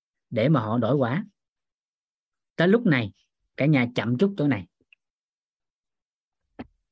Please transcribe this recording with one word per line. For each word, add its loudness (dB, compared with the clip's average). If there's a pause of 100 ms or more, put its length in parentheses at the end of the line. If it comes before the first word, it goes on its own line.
(300)
để 0
mà 4
họ -2
đổi 0
quả. -2 (1300)
Tới 2
lúc 2
này, 0 (440)
cả 0
nhà 2
chậm -2
chút 0
chỗ -2
này. -2 (2250)